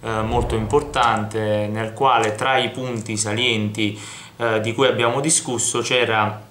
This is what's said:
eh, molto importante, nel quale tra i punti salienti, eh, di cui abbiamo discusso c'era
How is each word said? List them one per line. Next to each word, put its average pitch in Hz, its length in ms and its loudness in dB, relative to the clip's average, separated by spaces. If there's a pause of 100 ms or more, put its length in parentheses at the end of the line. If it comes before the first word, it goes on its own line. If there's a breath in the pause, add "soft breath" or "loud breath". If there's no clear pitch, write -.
eh, 110 220 -2
molto 117 340 0
importante, 107 1120 0
nel 110 220 -4
quale 113 420 2
tra 127 240 0
i 120 120 0
punti 117 460 -6
salienti, 107 800 0 (400 loud breath)
eh, 110 240 0
di 110 140 -2
cui 131 140 4
abbiamo 117 320 2
discusso 127 600 0
c'era 110 720 0